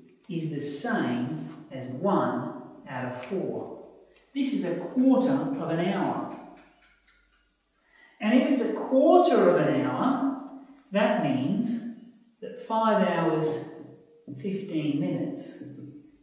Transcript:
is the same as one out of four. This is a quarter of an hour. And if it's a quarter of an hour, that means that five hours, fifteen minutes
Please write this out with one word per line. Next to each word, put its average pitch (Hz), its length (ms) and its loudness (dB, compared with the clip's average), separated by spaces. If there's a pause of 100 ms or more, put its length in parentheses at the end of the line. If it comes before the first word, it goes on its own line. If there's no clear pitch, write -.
(300)
is 160 200 -4
the 143 120 -4
same 147 880 -4 (220)
as 127 140 -10
one 127 680 -2 (360)
out 123 220 -8
of - 140 -10
four. - 600 -6 (480)
This 269 200 -2
is 185 100 0
a 170 120 -2
quarter 254 580 2
of - 360 -2
an 165 120 0
hour. - 540 -2 (1900)
And 226 200 6
if 302 80 2
it's 262 120 2
a - 120 0
quarter 277 760 6
of 151 180 4
an - 140 2
hour, - 600 0 (500)
that 208 320 2
means 147 600 0 (580)
that - 240 -14
five 214 420 4
hours, 160 580 0 (760)
fifteen 151 600 -2
minutes - 640 -4 (600)